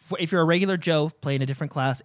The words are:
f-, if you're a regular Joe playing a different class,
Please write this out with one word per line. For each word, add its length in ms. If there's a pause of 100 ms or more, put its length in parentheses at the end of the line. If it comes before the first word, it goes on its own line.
(100)
f-, 80
if 140
you're 80
a 60
regular 320
Joe 420
playing 220
a 40
different 240
class, 340